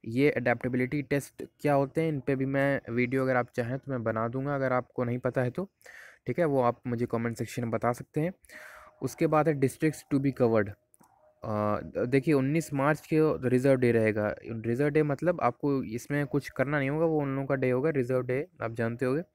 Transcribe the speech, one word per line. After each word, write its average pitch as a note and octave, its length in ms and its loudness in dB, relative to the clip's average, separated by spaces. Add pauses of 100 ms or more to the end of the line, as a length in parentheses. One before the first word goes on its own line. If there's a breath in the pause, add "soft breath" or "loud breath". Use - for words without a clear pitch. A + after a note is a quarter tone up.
ये C3 300 2
एडेप्टेबिलिटी B2+ 640 -2
टेस्ट - 420 -6 (160)
क्या D3 120 2
होते C#3 280 0
हैं, E3 80 0
इन D3 120 -2
पे C#3 160 -2
भी C3 100 0
मैं C3+ 460 0
वीडियो B2 300 0
अगर C3 140 2
आप A#2+ 200 0
चाहें B2 220 -4
तो C3+ 120 -10
मैं B2 140 -4
बना A2 240 -2
दूंगा, C3+ 260 -4
अगर C3+ 180 -2
आपको B2 320 -2
नहीं A#2+ 140 -2
पता B2+ 240 0
है B2 80 0
तो, F#3 200 -6 (560 loud breath)
ठीक B2 120 -4
है, F3 60 4
वो C#3 160 2
आप A#2+ 260 2
मुझे A#2+ 200 -2
कमेंट A#2 300 -2
सेक्शन A#2+ 260 -6
में A#2 80 -2
बता A#2 220 0
सकते - 280 -6
हैं। E3+ 120 -2 (680 loud breath)
उसके D3 240 -2
बाद D3+ 220 4
है C#3+ 120 0
districts D3 400 0 (140)
to C#3 100 2
be C#3 80 2 (100)
covered। A2 280 4 (720)
अ, G#2 360 0 (260)
देखिए C3+ 280 2
उन्नीस C#3+ 400 0
मार्च C#3+ 380 0
के D#3 360 2
रिजर्व B2+ 320 4
डे A#2+ 120 4
रहेगा। A2 420 2 (100)
रिजर्व A#2 460 -2
डे D3+ 120 4
मतलब D3+ 380 0
आपको C3+ 440 0
इसमें C#3 420 -4
कुछ C#3 240 -4
करना C#3+ 280 -2
नहीं C3+ 120 -2
होगा, D#3+ 160 0
वो D#3 140 0
उन C3+ 140 -2
लोगों C3+ 120 -4
का C#3 80 0
डे C3 160 0
होगा, C3 200 2
रिजर्व B2+ 360 0
डे C3 200 -2 (160)
आप A2+ 100 -4
जानते A#2 340 -2
होंगे। C#3 160 0 (120)